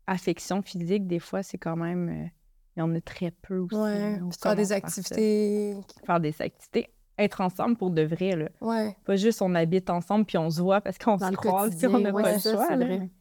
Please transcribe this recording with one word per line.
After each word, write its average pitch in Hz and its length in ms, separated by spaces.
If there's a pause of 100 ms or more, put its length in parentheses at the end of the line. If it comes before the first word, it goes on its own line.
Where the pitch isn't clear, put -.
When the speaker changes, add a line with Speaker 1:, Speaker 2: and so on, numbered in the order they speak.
Speaker 1:
affection 185 540
physique, 185 460
des 170 120
fois, 190 240
c'est - 140
quand 165 180
même, 170 340
euh, 160 180 (480)
il - 40
y - 20
en 165 140
a 170 60
très - 300
peu - 260
aussi, 185 180
Speaker 2:
Ouais, 208 420
Speaker 1:
là, 175 60
on 180 60
Speaker 2:
puis 170 120
faire 214 140
des 208 80
Speaker 1:
commence 196 180
par - 80
ça. 185 120
Speaker 2:
activités. 208 720 (300)
Speaker 1:
Faire 175 140
des 156 220
activités, - 520 (240)
être 208 240
ensemble 208 360
pour 185 140
de 160 120
vrai, 175 320
là. 156 140 (120)
Speaker 2:
Ouais. 220 340 (100)
Speaker 1:
Pas 196 120
juste 220 240
on 185 140
habite 170 340
ensemble, 196 360
puis - 120
on 160 120
se 165 120
voit 190 200
parce 196 160
qu'on 214 200
Speaker 3:
Dans 185 100
Speaker 1:
se 185 40
Speaker 3:
le 190 60
Speaker 1:
croise, 196 380
puis 160 120
on 190 40
Speaker 3:
quotidien, 208 200
Speaker 1:
n'a 196 40
Speaker 3:
ouais, 208 80
Speaker 1:
pas 208 100
le 208 60
Speaker 3:
ça, 220 140
Speaker 1:
choix, 226 160
Speaker 3:
c'est 294 80
Speaker 1:
là. 247 80
Speaker 3:
vrai. 190 240 (120)